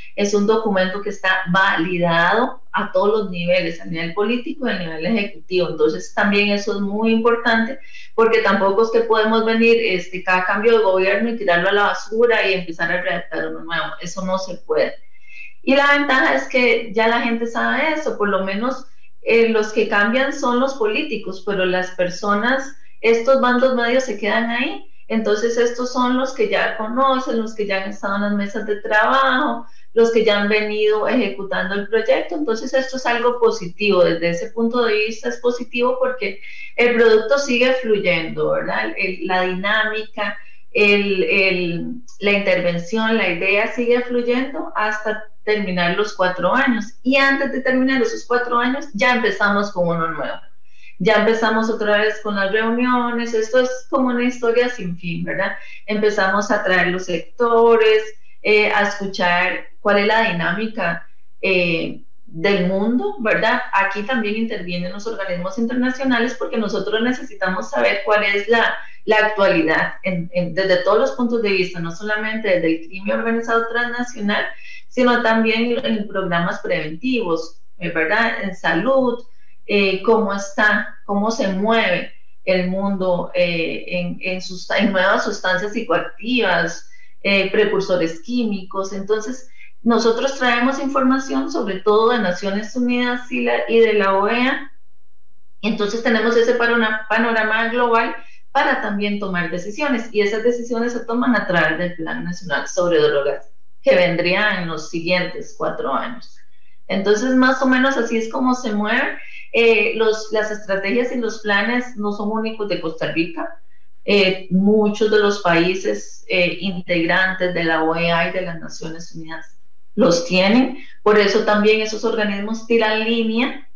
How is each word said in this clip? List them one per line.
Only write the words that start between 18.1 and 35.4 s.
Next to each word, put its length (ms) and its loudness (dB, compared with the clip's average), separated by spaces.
por 100 0
lo 160 0
menos, 400 -4
eh, 260 4
los 240 0
que 160 2
cambian 460 2
son 260 0
los 140 2
políticos, 720 -4
pero 180 0
las 280 0
personas, 840 0
estos 380 4
bandos 340 4
medios 300 2
se 140 -4
quedan 320 0
ahí. 360 -4
Entonces 480 0
estos 340 0
son 280 2
los 160 -2
que 160 0
ya 260 0
conocen, 640 0
los 140 -4
que 100 -2
ya 180 -2
han 60 -6
estado 280 -4
en 60 0
las 120 0
mesas 320 -4
de 100 -2
trabajo, 880 2
los 180 6
que 100 6
ya 160 4
han 120 0
venido 580 2
ejecutando 680 -2
el 120 -4
proyecto. 460 2
Entonces 400 -2
esto 240 -2
es 80 -6
algo 340 2
positivo, 640 2
desde 240 2
ese 220 -4
punto 340 0
de 80 2
vista 380 -2
es 80 -6
positivo 600 0